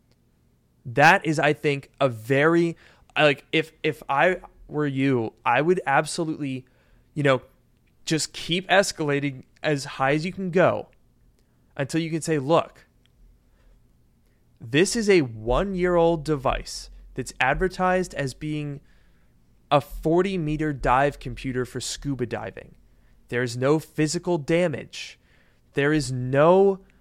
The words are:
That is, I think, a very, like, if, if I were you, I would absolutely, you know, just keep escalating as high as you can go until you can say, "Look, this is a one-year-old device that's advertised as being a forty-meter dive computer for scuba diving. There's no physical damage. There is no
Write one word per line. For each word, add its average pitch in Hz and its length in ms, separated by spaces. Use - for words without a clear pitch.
That 147 400
is, 156 140
I 147 140
think, 143 380
a 139 80
very, 147 680
like, 147 340
if, 156 200
if 151 260
I 170 320
were 147 200
you, 135 460
I 120 160
would 180 260
absolutely, 147 800
you 147 100
know, 135 180
just - 280
keep 180 360
escalating 143 720
as 147 220
high 139 280
as 156 120
you 185 80
can 190 180
go 151 380
until 143 240
you 165 80
can 156 120
say, 156 180
"Look, 143 480
this 143 360
is 214 140
a 185 120
one-year-old 165 1040
device 135 640
that's - 260
advertised 185 760
as 135 180
being 147 480
a 147 100
forty-meter 156 920
dive 135 460
computer 123 460
for 127 140
scuba 131 460
diving. 107 500
There's 120 280
no 139 240
physical 170 580
damage. 165 840
There 143 200
is 135 180
no 160 680